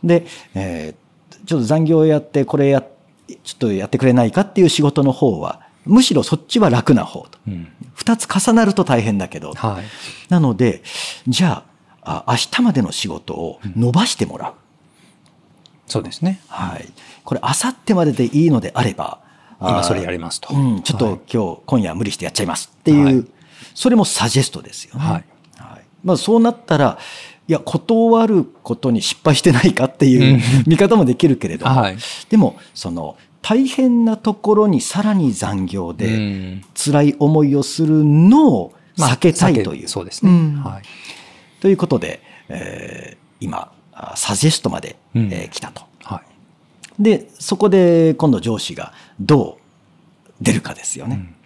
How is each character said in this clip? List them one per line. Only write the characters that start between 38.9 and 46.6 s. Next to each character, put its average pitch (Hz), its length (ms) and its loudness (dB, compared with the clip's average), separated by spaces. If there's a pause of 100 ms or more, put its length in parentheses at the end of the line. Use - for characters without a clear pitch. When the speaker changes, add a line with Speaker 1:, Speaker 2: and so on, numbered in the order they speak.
Speaker 1:
避 135 200 0
け 165 160 2
た 170 180 2
い 151 40 2
と 117 60 2
い - 20 -2
う。 90 40 -2
Speaker 2:
ま 80 60 -6
あ、 - 20 -8
避 67 80 -14
け、 - 60 -12
そ 95 140 -8
う - 20 -12
で 92 80 -18
す - 120 -6
ね。 190 60 6
Speaker 1:
う 180 40 8
ん。 160 280 2
Speaker 2:
は 95 160 -8
い。 101 40 -18 (760)
Speaker 1:
と 196 80 2
い 196 40 6
う 185 40 2
こ 180 120 -2
と 120 100 0
で、 - 240 -8 (260)
え - 720 -16
ー、 - 60 -20 (140)
今、 - 320 -10 (200)
あ、 - 240 -16
サ 202 200 -4
ジ 151 100 0
ェ 160 40 6
ス - 100 -2
ト - 100 -4
ま - 100 -8
で、 - 160 -16 (200)
Speaker 2:
う 117 40 0
ん。 101 120 -2
Speaker 1:
え - 140 -10
ー、 - 20 -18
来 - 100 -14
た - 140 -14
と。 - 100 -20 (220)
Speaker 2:
は - 180 -14 (760)